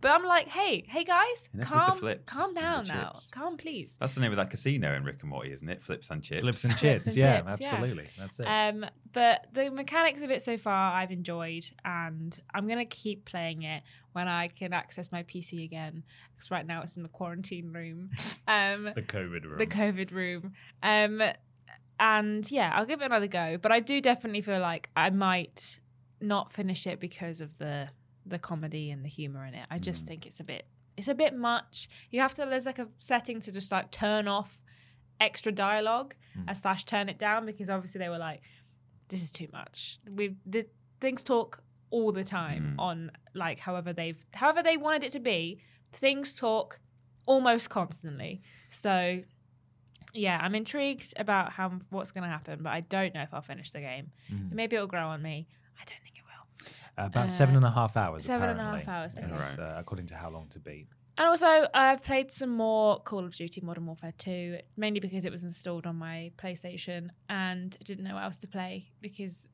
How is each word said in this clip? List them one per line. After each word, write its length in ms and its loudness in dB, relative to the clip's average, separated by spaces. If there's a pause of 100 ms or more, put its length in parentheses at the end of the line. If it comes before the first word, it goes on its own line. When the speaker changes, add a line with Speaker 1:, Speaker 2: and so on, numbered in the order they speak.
Speaker 1:
But 100 6
I'm 140 8
like, 240 6
"Hey, 400 2
hey 160 0
guys, 500 4
Speaker 2:
Enough 0 -
with 60 -4
the 40 -2 (120)
Speaker 1:
calm, 220 6
Speaker 2:
flips 340 -4
Speaker 1:
calm 160 0
Speaker 2:
and 80 -6
the 40 -4
Speaker 1:
down 280 0
now. 240 -4
Speaker 2:
chips. 180 -18
Speaker 1:
Calm, 260 -6
please." 440 -10
Speaker 2:
That's 140 0
the 60 -2
name 120 4
of 60 0
that 120 2
casino 460 0
in 80 -4
Rick 160 -6
and 100 -10
Morty, 220 -8
isn't 160 -10
it? 120 -6
Flips 300 -8
and 140 -4
Chips. 160 -4
Speaker 3:
Flips 240 0
and 80 4
Speaker 1:
Flips 320 4
Speaker 3:
chips. 20 0
Speaker 1:
and 100 0
Speaker 3:
Yeah, 260 8
Speaker 1:
chips, 180 -4
yeah. 80 -4
Speaker 3:
absolutely. 380 -2 (120)
That's 220 -12
it. 60 -4
Speaker 1:
Um, 400 0 (260)
but 400 6
the 180 0
mechanics 520 2
of 100 0
it 100 0
so 140 -2
far, 380 2
I've 180 0
enjoyed, 540 -4 (180)
and 520 -4 (160)
I'm 140 -2
gonna 180 0
keep 420 -8
playing 360 -6
it 220 -6 (260)
when 160 -4
I 220 0
can 240 -8
access 400 -4
my 100 -4
P 180 -10
C 220 -8
again. 400 -10 (340)
'Cause 140 -12
right 160 -2
now 160 -6
it's 140 -10
in 80 -10
the 40 -12
quarantine 640 -8
room. 380 -10 (180)
Speaker 3:
<laughs> 200 -8
Speaker 1:
Um, 440 4
Speaker 3:
The 100 -4
covid 420 -4
room. 140 -8
Speaker 1:
the 100 4
covid 420 0
room. 420 -6 (300)
Um, 400 4 (800)
and 500 4
yeah, 240 4
I'll 120 4
give 160 -2
it 40 -4
another 220 4
go. 300 0
But 140 2
I 60 8
do 220 2
definitely 420 2
feel 180 0
like 360 -2
I 140 6
might 680 0 (400)
not 320 0
finish 360 -4
it 120 -6
because 440 -8
of 160 -14
the, 320 -6 (340)
the 140 -8
comedy 520 -6
and 140 -8
the 40 -6
humor 360 -8
in 100 -12
it. 160 -12
I 80 -4
just 260 -6
Speaker 2:
Mm. 40 -12
Speaker 1:
think 180 -14
it's 140 -18
a 40 -12
bit, 220 -10 (300)
it's 120 -6
a 60 4
bit 200 4
much. 560 -2 (200)
You 100 0
have 140 4
to, 120 -4
there's, 180 -2
like, 140 -6
a 100 -6 (120)
setting 400 0
to 120 -10
just, 180 -4
like, 200 0
turn 360 0
off 360 -4 (580)
extra 320 2
dialogue 600 2 (200)
Speaker 3:
Mm. 140 -8
Speaker 1:
and 80 -4
slash 300 -2
turn 240 -2
it 80 -10
down 260 2
because 240 -8
obviously 300 -4
they 100 -4
were 100 -4
like, 220 -8 (680)
"This 140 -6
is 80 -6
too 220 -10
much." 460 -10 (100)
We, 280 -4 (100)
the 200 -2 (340)
things 220 0
talk 400 0 (280)
all 220 2
the 120 -2
time 520 -2
Speaker 2:
Mm. 60 -4
Speaker 1:
on, 280 -2 (240)
like, 260 -4
however 320 -4
they've, 240 -6 (160)
however 300 6
they 160 6
wanted 260 2
it 80 -4
to 80 -6
be. 400 0 (320)
Things 420 2
talk 460 0 (460)
almost 440 6
constantly. 680 -4 (300)
So 520 2 (920)
yeah, 260 2
I'm 140 0
intrigued 640 -2
about 340 2
how, 260 -4 (120)
what's 200 -6
gonna 180 -6
happen, 340 -8
but 80 -4
I 100 -2
don't 340 0
know 80 -4
if 120 -10
I'll 80 -6
finish 300 -12
the 80 -10
game. 320 -10 (200)
Speaker 3:
Mm. 200 -4
Speaker 1:
Maybe 240 -2
it'll 120 0
grow 200 -2
on 120 -6
me. 260 -6 (320)
I 60 -18
don't 180 -18
think 160 -20
it 60 -20
will. 800 -14
Speaker 3:
Uh, 40 -2
about 180 2
Speaker 1:
Uh, 20 0
Speaker 3:
seven 280 6
and 80 10
a 60 6
half 280 4
hours, 260 0
Speaker 1:
seven 240 0
and 100 -2
a 40 -4
Speaker 3:
apparently. 240 -4
Speaker 1:
half 20 -8
hours, 280 -6
okay. 100 -8
Speaker 3:
That's, 320 -4
Speaker 2:
Right. 100 -6
Speaker 3:
uh, 100 -6
according 280 -8
to 100 -12
How 140 -10
Long 200 -12
to 100 -16
Beat. 280 -16 (300)
Speaker 1:
And 80 6
also, 480 8
I've 280 8
played 300 0
some 180 -2
more 500 4
Call 260 -4
of 80 -12
Duty 260 -8
Modern 260 -6
Warfare 300 -10
two, 440 -6 (160)
mainly 240 0
because 260 -4
it 60 -2
was 120 -8
installed 420 -6
on 100 -4
my 420 -8
PlayStation 720 -8 (180)
and 560 -2
didn't 200 -8
know 100 -6
what 100 -4
else 140 -6
to 100 -14
play 440 -8 (100)
because 520 -12